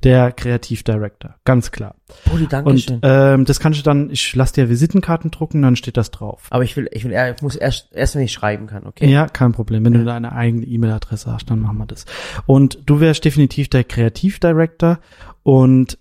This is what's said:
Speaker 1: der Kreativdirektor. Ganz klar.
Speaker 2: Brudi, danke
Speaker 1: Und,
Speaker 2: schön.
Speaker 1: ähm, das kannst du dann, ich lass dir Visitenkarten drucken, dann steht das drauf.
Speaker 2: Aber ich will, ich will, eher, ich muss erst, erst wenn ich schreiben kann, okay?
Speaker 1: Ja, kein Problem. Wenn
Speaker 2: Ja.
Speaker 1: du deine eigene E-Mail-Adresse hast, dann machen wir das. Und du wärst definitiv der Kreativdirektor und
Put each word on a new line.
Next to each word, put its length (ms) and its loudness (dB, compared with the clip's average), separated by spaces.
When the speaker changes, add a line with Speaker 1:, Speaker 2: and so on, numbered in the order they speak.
Speaker 1:
der 280 4
Kreativdirektor. 1120 -6
Ganz 280 2
klar. 240 -14
Speaker 2:
Brudi, 220 2
danke 220 -2
Speaker 1:
Und, 120 6
Speaker 2:
schön. 200 -6
Speaker 1:
ähm, 440 4
das 140 0
kannst 200 0
du 40 -12
dann, 280 0
ich 240 -6
lass 160 0
dir 180 0
Visitenkarten 640 0
drucken, 320 -2
dann 120 4
steht 220 -6
das 140 -2
drauf. 400 -14
Speaker 2:
Aber 120 0
ich 140 -6
will, 140 -6
ich 120 -10
will, 80 -6
eher, 220 -2
ich 80 -12
muss 140 -6
erst, 380 -4
erst 220 -2
wenn 60 -2
ich 120 -4
schreiben 340 -6
kann, 180 -14
okay? 240 0
Speaker 1:
Ja, 180 2
kein 260 0
Problem. 320 -2
Wenn 80 4
Speaker 2:
Ja. 60 6
Speaker 1:
du 60 0
deine 280 -8
eigene 340 -2
E-Mail-Adresse 680 -4
hast, 160 -12
dann 120 -2
machen 180 -4
wir 80 -8
das. 180 -16
Und 400 4
du 140 2
wärst 260 2
definitiv 440 2
der 140 2
Kreativdirektor 1160 0
und 600 4